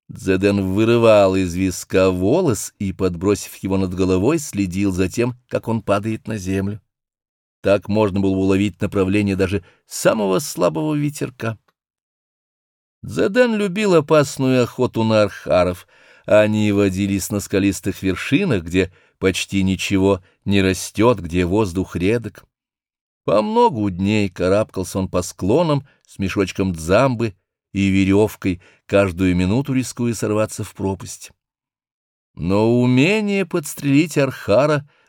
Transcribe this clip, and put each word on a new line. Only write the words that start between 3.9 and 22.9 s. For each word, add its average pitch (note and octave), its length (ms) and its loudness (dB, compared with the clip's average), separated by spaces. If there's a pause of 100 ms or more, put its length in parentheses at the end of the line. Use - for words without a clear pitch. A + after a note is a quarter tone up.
головой, F#2+ 440 0
следил G2 520 -4
за F2+ 180 0
тем, A#2+ 260 -4 (140)
как - 200 -6
он A2+ 140 -4
падает G#2+ 440 -4
на A2 120 -8
землю. F#2+ 420 -4 (840)
Так G2 260 2
можно G2+ 300 0
было F#2+ 120 2
уловить F#2+ 500 2
направление G2+ 560 0
даже F#2+ 280 -2 (220)
самого F#3+ 540 0
слабого D#3 540 -2
ветерка. D3 640 -6 (1500)
Цзэдэн A3 500 0
любил G3+ 380 0
опасную C#3 720 2
охоту A#2 400 -2
на A2 180 4
архаров. F2+ 640 -2 (400)
Они G#2+ 460 4
водились G2 580 0
на G2+ 100 -4
скалистых G2 640 -2
вершинах, G#2 640 0
где F2+ 280 0 (260)
почти F#2+ 440 -2
ничего F#2+ 600 0 (220)
не G2 160 2
растет, G2 600 0
где E2+ 240 -2
воздух F#2 520 -2
редок. G#2+ 480 -4 (800)